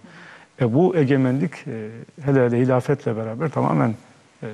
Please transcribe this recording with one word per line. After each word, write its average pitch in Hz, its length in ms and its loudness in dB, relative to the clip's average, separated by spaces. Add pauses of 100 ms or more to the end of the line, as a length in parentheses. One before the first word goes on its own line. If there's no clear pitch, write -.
(600)
E, 117 140 2
bu 175 220 4
egemenlik, 135 560 2 (140)
e, 113 220 -10 (360)
hele 135 220 4
hele 120 120 2
hilafetle 127 580 0
beraber 110 320 -6
tamamen, 131 460 0 (480)
e, 120 120 -10